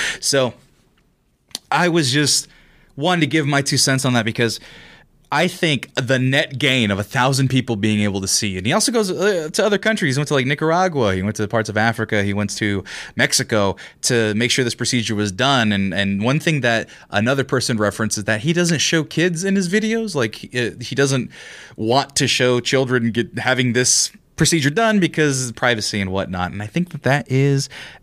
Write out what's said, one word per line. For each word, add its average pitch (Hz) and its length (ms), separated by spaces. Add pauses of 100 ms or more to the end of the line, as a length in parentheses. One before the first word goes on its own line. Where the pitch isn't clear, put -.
(200)
So 127 340 (1160)
I 170 160
was 160 240
just 143 340 (480)
wanting 170 280
to 147 40
give 147 220
my 143 140
two 139 160
cents 135 260
on 127 80
that 117 120
because 113 360 (720)
I 160 160
think 160 480
the 127 240
net 135 360
gain 123 360
of 98 80
a - 20
thousand 131 460
people 127 260
being 107 280
able 101 180
to 95 80
see, 95 280
and 90 80
he 123 80
also 220 200
goes, 214 180
uh, 170 440
to 202 120
other 208 100
countries. 196 380
He 143 60
went 147 80
to, 151 60
like, 131 120
Nicaragua. 151 680
He 92 60
went 104 140
to 107 120
parts 110 200
of 104 80
Africa. 110 460
He 101 100
went 101 260
to 101 260 (320)
Mexico 107 580 (280)
to 113 320
make 117 180
sure 131 120
this 117 120
procedure 113 400
was 104 160
done. 120 400
And, 98 200
and 98 300
one 131 160
thing 156 220
that 117 280 (220)
another 127 320
person 131 340
referenced 104 420
is 101 60
that 107 180
he 160 100
doesn't 170 260
show 160 240
kids 165 400
in 196 140
his 185 120
videos. 214 460
Like, 113 400
uh, 120 260
he 123 140
doesn't 135 380 (420)
want 117 400
to 135 140
show 123 320
children 123 500
get, 113 260
having 123 360
this - 400 (240)
procedure 151 340
done 214 300
because 139 520
privacy 110 480
and 92 120
whatnot. 90 400
And 101 100
I 107 60
think 175 220
that 147 120
that 139 260
is 135 400 (340)